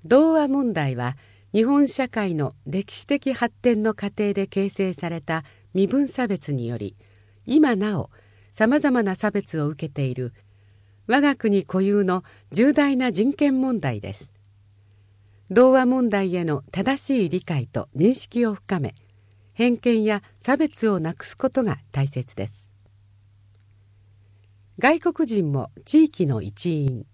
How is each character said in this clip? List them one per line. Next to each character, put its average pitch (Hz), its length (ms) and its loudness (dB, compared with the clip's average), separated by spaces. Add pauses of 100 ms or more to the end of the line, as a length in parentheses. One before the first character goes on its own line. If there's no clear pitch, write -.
童 294 300 6
話 294 140 2
問 269 240 0
題 143 240 -2
は、 123 200 -4 (360)
日 214 120 2
本 285 240 4
社 262 200 -4
会 196 260 -4
の 147 180 -2 (140)
歴 180 280 -8
史 - 120 -14
的 277 260 -2
発 240 220 -4
展 226 280 0
の 220 120 0
過 202 140 -8
程 202 260 -2
で 196 120 -2
形 196 220 -2
成 190 240 -4
さ 175 160 -8
れ 165 140 -8
た 160 200 -4 (300)
身 196 140 2
分 277 200 0
差 254 200 -4
別 185 260 -6
に 120 160 -4
よ 117 80 -6
り、 101 200 -8 (500)
今 269 300 4
な 202 220 -2
お - 120 -6 (420)
様 240 260 2
々 262 240 2
な 196 120 -2
差 208 160 -2
別 196 280 -4
を 147 100 -2
受 151 200 -8
け 143 40 -12
て 143 120 -4
い 127 100 -4
る 123 200 -8 (720)
我 269 160 2
が 285 120 2
国 202 300 0
固 185 160 -2
有 202 240 2
の 185 200 -2 (280)
重 247 220 4
大 277 240 2
な 254 120 0
人 220 220 0
権 269 300 0
問 254 180 -2
題 123 220 -4
で 92 100 -10
す。 - 200 -18 (1160)
童 247 220 6
話 254 140 4
問 247 240 2
題 196 260 -2
へ 175 80 -2
の 147 180 -2 (100)
正 240 300 -2
し 240 240 0
い - 40 -4
理 180 100 -4
解 143 260 -6
と - 300 -8
認 190 160 4
識 240 320 -4
を 220 80 -2
深 190 260 -6
め、 135 160 -6 (600)
偏 240 240 0
見 226 260 0
や 208 180 -2 (180)
差 269 180 0
別 285 320 0
を 185 100 0
な 165 140 -4
く - 100 -16
す - 140 -14
こ 269 100 -2
と 254 160 0
が - 140 -2 (120)
大 139 160 -2
切 131 300 -8
で 101 120 -8
す。 - 260 -20 (2000)
外 285 220 2
国 330 260 -2
人 196 260 0
も 131 180 -4 (160)
地 311 180 6
域 190 220 -2
の 120 160 -2
一 151 420 -4
員。 131 300 -4